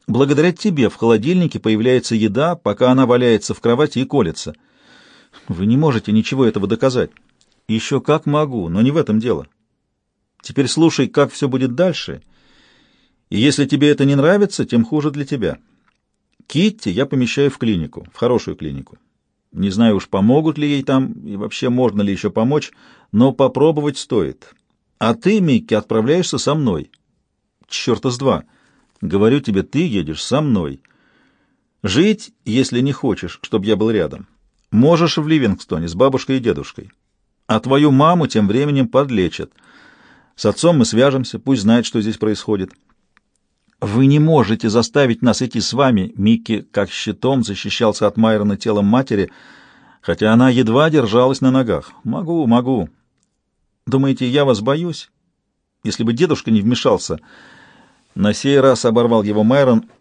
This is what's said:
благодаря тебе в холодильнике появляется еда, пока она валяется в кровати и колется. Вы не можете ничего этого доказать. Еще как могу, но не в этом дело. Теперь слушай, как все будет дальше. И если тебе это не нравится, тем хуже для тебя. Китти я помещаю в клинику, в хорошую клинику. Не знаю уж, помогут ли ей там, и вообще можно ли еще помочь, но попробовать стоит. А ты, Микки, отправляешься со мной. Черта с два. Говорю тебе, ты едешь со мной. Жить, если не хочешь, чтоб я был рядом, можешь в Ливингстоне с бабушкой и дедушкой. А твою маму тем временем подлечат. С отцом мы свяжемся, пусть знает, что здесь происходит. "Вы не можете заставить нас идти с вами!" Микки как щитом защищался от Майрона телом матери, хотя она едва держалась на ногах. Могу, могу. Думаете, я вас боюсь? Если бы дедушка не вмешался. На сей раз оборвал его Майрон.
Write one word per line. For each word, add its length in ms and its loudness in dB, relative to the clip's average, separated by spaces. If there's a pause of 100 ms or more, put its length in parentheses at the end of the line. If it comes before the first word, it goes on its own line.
благодаря 460 2
тебе 380 0
в 60 -6
холодильнике 640 0
появляется 540 0
еда, 420 0
пока 360 0
она 140 4
валяется 480 2
в 80 -10
кровати 380 0
и 60 -2
колется. 480 -4 (920)
Вы 180 -4
не 120 2
можете 340 0
ничего 320 0
этого 240 0
доказать. 440 -2 (580)
Еще 320 -2
как 240 -2
могу, 420 -2
но 140 -2
не 100 2
в 60 -2
этом 220 0
дело. 280 -4 (920)
Теперь 260 -2
слушай, 400 2
как 240 0
все 160 -4
будет 260 -2
дальше. 480 -4 (1080)
И 80 -2
если 260 2
тебе 240 2
это 140 2
не 120 2
нравится, 500 0
тем 180 2
хуже 260 -2
для 160 -6
тебя. 320 -4 (920)
Китти 440 -2
я 140 -2
помещаю 440 0
в 80 -6
клинику, 560 -4
в 40 -20
хорошую 400 -2
клинику. 400 -12 (560)
Не 160 -2
знаю 260 2
уж, 140 -6
помогут 480 0
ли 100 -4
ей 160 -4
там, 300 -2 (120)
и 120 -12
вообще 320 -6
можно 320 0
ли 100 -2
еще 180 -4
помочь, 420 -2 (420)
но 180 4
попробовать 640 0
стоит. 560 -6 (460)
А 140 0
ты, 260 0
Микки, 340 0
отправляешься 640 0
со 180 -2
мной. 360 -4 (760)
Черта 440 -4
с 60 -6
два. 260 -2 (560)
Говорю 400 2
тебе, 240 -2
ты 240 -2
едешь 340 -4
со 200 -2
мной. 400 -2 (1000)
Жить, 500 0 (100)
если 380 0
не 100 0
хочешь, 500 -6
чтоб 220 -4
я 140 0
был 140 0
рядом, 360 -4 (440)
можешь 460 4
в 80 -2
Ливингстоне 640 -2
с 80 -10
бабушкой 420 0
и 40 -4
дедушкой. 500 -6 (560)
А 140 0
твою 300 2
маму 360 4
тем 200 0
временем 420 0
подлечат. 640 -2 (840)
С 100 -10
отцом 340 2
мы 60 4
свяжемся, 540 0
пусть 220 0
знает, 240 2
что 160 -2
здесь 160 -4
происходит. 560 -4 (1080)
"Вы 240 2
не 140 4
можете 500 2
заставить 540 0
нас 180 2
идти 180 -4
с 140 -4
вами!" 420 2
Микки 460 0 (100)
как 200 -2
щитом 520 -2
защищался 640 -2
от 100 0
Майрона 400 2
телом 300 0
матери, 460 0 (680)
хотя 300 0
она 200 4
едва 400 2
держалась 500 2
на 80 2
ногах. 420 -2 (120)
Могу, 420 -4
могу. 440 0 (1000)
Думаете, 400 0
я 180 0
вас 160 0
боюсь? 480 -6 (760)
Если 200 -6
бы 100 0
дедушка 380 -2
не 100 4
вмешался. 580 -2 (920)
На 200 0
сей 260 2
раз 260 4
оборвал 380 2
его 200 0
Майрон. 460 2 (120)